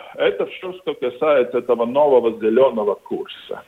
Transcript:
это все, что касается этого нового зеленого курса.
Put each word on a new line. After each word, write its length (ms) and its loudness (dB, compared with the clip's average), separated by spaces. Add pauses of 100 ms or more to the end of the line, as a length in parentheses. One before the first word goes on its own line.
(160)
это 320 -2
все, 260 -12
что 220 -10
касается 640 0
этого 260 0
нового 560 2
зеленого 540 2
курса. 720 -12